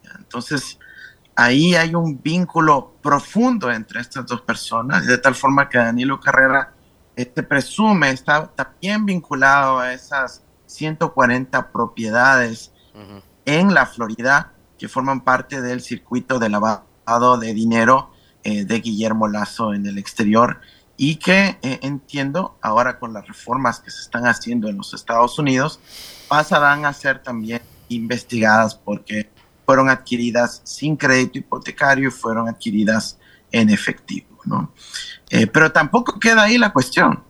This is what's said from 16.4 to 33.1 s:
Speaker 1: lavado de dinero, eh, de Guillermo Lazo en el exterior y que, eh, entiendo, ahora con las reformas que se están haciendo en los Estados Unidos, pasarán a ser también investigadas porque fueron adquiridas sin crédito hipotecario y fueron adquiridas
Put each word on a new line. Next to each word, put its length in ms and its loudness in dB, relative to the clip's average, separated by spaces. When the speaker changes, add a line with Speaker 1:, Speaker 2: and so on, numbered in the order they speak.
Speaker 1:
lavado 880 0
de 160 -6
dinero, 580 2
eh, 200 -2
de 160 -2
Guillermo 480 -2
Lazo 460 -4
en 120 -4
el 120 -6
exterior 640 2
y 220 0
que, 440 2
eh, 220 -6
entiendo, 760 -6
ahora 380 0
con 140 -12
las 140 -14
reformas 520 -4
que 120 -20
se 100 -16
están 260 -4
haciendo 420 -2
en 80 -8
los 160 -12
Estados 460 0
Unidos, 420 0
pasarán 560 2
a 80 -2
ser 280 -4
también 400 -8
investigadas 840 0
porque 540 -8
fueron 260 4
adquiridas 760 -2
sin 320 -4
crédito 400 0
hipotecario 720 -2
y 20 -4
fueron 380 -4
adquiridas 680 -2